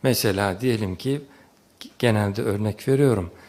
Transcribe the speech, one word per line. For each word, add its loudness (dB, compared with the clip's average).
Mesela 0
diyelim 0
ki, -4
genelde 0
örnek -2
veriyorum, 2